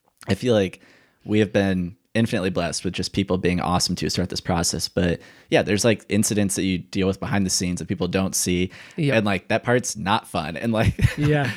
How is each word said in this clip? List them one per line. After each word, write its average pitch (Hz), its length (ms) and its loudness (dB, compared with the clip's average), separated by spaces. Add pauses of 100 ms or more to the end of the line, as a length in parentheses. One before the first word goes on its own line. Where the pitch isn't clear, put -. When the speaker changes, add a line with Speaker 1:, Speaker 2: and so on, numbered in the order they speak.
(280)
Speaker 1:
I 196 60 0
feel 123 200 0
like 95 260 0 (440)
we 107 140 2
have 104 160 2
been 95 420 0 (160)
infinitely 110 380 0
blessed 87 340 -4
with 92 80 -4
just - 220 -6
people 95 240 0
being 90 220 0
awesome 90 360 0
to - 100 -4
us - 80 -4
throughout 90 140 -2
this - 140 -8
process. - 460 -2
But 90 320 0 (280)
yeah, 127 140 4
there's, 104 240 0
like, 107 240 2
incidents 104 460 0
that 92 80 0
you 95 140 2
deal 92 280 -2
with 98 120 0
behind 101 280 -2
the 90 40 -2
scenes 90 280 -2
that 82 100 -8
people 92 200 -2
don't 95 280 0
see. 90 340 0 (280)
Speaker 2:
Yep. 139 180 2
Speaker 1:
And, 104 100 2
like, 98 220 -2
that 113 160 0
part's 123 320 0
not 95 320 0
fun. 82 300 -6
And, 117 120 -4
like, 110 240 2 (140)
<laughs> - 100 -6
Speaker 2:
Yeah. 147 380 2